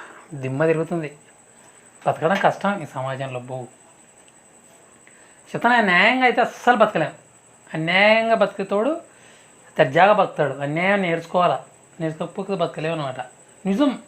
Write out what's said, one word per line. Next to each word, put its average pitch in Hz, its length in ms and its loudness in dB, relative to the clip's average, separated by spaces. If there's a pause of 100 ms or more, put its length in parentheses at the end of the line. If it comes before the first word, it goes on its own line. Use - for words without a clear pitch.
(340)
దిమ్మ 135 320 -2
తిరుగుతుంది. 160 520 -2 (880)
బతకడం 156 360 0
కష్టం 190 400 0
ఈ - 20 -10
సమాజంలో. 131 540 -8
బో 127 240 -10 (1900)
చెప్తాను, 233 360 2
న్యాయంగా 208 380 4
అయితే 240 180 2
అస్సలు - 340 2
బతకలేం. 185 360 2 (640)
అన్యాయంగా 208 600 2
బతికేతోడు 208 680 -2 (800)
దర్జాగా 165 340 4
బతుకుతాడు. 165 400 0
అన్యాయం 160 480 -2
నేర్చుకోవాలా, 165 640 0 (360)
నేర్చుకోకపోతే 175 560 -6
బతకలేము 160 380 -4
అనమాట. 135 260 -6 (460)
నిజం. 226 420 0